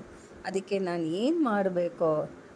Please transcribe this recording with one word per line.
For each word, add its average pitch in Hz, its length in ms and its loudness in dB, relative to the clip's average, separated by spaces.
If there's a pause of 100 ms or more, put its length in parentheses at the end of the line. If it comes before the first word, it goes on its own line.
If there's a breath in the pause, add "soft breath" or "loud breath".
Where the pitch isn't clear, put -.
(460 loud breath)
ಅದಕ್ಕೆ 190 340 -2
ನಾನು 175 240 -2
ಏನು 233 400 2
ಮಾಡಬೇಕೋ 175 840 2 (260)